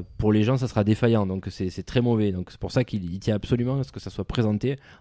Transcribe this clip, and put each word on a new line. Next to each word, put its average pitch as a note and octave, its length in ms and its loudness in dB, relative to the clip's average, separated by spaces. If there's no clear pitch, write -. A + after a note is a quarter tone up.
pour G#2+ 140 4
les G#2+ 120 4
gens, B2+ 120 2
ça B2 140 -2
sera G#2 160 2
défaillant. A2 420 4
Donc, F#2+ 240 -6
c'est, F#2 180 -4
c'est F#2 140 -8
très - 160 -2
mauvais. A2+ 320 2
Donc, F#2 200 -6
c'est - 80 -20
pour F#2 120 -8
ça B2 140 0
qu'il, G2+ 180 -6
il G2 60 -8
tient G#2+ 160 0
absolument B2 460 -2
à - 20 -4
ce - 80 -8
que - 80 -14
ça - 100 -12
soit G2 160 -6
présenté A#2+ 520 0